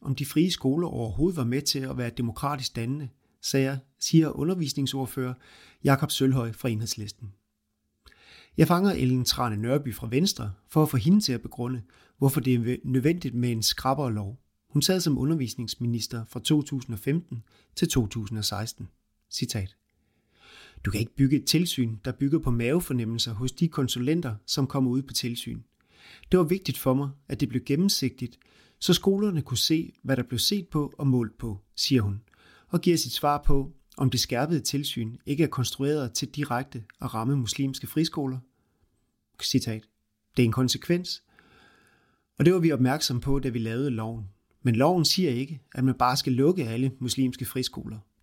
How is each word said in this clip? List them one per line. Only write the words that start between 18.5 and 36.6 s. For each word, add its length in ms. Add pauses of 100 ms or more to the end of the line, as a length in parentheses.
Citat. 460 (1080)
"Du 60
kan 100
ikke 160
bygge 200
et 100
tilsyn, 580
der 80
bygger 260
på 120
mavefornemmelser 840
hos 200
de 160
konsulenter, 680 (100)
som 200
kommer 240
ud 120
på 100
tilsyn. 480 (720)
Det 60
var 60
vigtigt 340
for 160
mig, 160 (180)
at 120
det 80
blev 160
gennemsigtigt, 720 (400)
så 140
skolerne 500
kunne 160
se, 340 (100)
hvad 140
der 60
blev 160
set 300
på 300
og 80
målt 320
på," 220 (160)
siger 260
hun, 180 (480)
og 120
giver 160
sit 160
svar 340
på, 260 (240)
om 140
det 100
skærpede 400
tilsyn 560 (100)
ikke 180
er 40
konstrueret 640
til 160
direkte 560 (160)